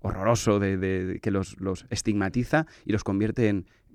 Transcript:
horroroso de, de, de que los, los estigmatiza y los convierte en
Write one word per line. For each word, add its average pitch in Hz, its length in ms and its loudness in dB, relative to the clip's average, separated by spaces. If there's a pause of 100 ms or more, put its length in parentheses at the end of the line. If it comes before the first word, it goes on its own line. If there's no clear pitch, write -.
horroroso 101 560 2
de, 98 180 2
de, 95 300 0
de 92 140 -4
que 110 100 -2
los, 98 300 -2
los 95 300 -6
estigmatiza 110 760 0 (180)
y - 80 -2
los 104 120 0
convierte 110 440 0
en 98 180 0 (280)